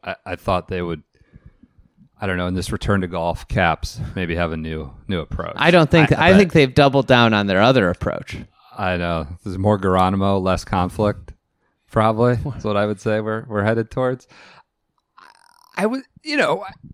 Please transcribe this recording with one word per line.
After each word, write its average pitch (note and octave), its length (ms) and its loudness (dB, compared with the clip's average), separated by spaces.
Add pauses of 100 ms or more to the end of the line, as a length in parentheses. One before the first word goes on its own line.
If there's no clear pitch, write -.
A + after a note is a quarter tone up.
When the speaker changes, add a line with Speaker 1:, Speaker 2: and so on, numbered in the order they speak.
Speaker 1:
I, - 140 -10 (100)
I F2+ 120 -10
thought F2+ 320 -4
they F2+ 120 -6
would, E2+ 220 -6 (1160)
I G#2+ 60 -8
don't F#2 120 -4
know, F2+ 100 -4
in F2+ 60 -4
this F#2 180 -6
return G2+ 300 -2
to F#2 60 -4
golf, E2+ 420 -6
Caps E2+ 500 -2 (160)
maybe F2 200 -4
have E2+ 180 -2
a D#2+ 40 -6
new, D#2+ 320 -8 (200)
new F#2 100 -4
approach. - 380 -8
Speaker 2:
I E3 140 2
don't E3+ 200 4
think, D#3 220 4
Speaker 1:
I, E3 160 4
Speaker 2:
I - 20 8
Speaker 1:
but F#3+ 60 8
Speaker 2:
think F#3+ 160 4
they've C3+ 200 4
doubled C#3 320 4
down A#2+ 280 4
on G#2 140 0
their F#2+ 140 4
other A2+ 280 4
approach. - 480 -6 (380)
Speaker 1:
I F#2 220 -4
know. E2+ 300 -4 (160)
There's F#2 160 -8
more G2+ 180 2
Geronimo, G2 600 2
less F#2 240 -2
conflict, G#2 680 -4 (580)
probably. A2+ 460 2
Speaker 2:
What? B2+ 160 -6
Speaker 1:
That's - 120 -10
what G#2 120 -2
I G#2 100 0
would G#2 120 -4
say G#2+ 200 -2
we're, A2 280 -6
we're G#2 160 -2
headed A2+ 280 -2
towards. B2+ 360 -4 (920)
I, - 640 -12
I - 20 2
would, C4 180 -4 (200)
you D4+ 140 -6
know, F#3 260 0
I, F#3+ 80 -14 (220)